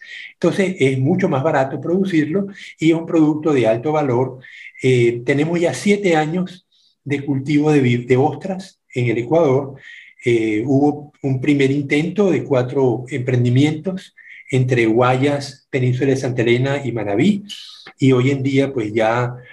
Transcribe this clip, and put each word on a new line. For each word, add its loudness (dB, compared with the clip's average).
Entonces, 0
es 2
mucho 0
más -2
barato 0
producirlo 0
y 2
es 4
un -6
producto 2
de 2
alto 0
valor. -2
Eh, 2
tenemos 0
ya 2
siete 2
años -4
de -4
cultivo 0
de 4
vi-, 2
de 2
ostras -4
en -2
el 0
Ecuador. 0
Eh, 0
hubo 0
un -2
primer 2
intento 0
de 0
cuatro 0
emprendimientos 0
entre 2
Guayas, 0
Península 0
de 2
Santa -2
Elena 0
y -6
Manabí, 0
y 4
hoy 2
en -2
día, 0
pues, -6
ya 0
ha -6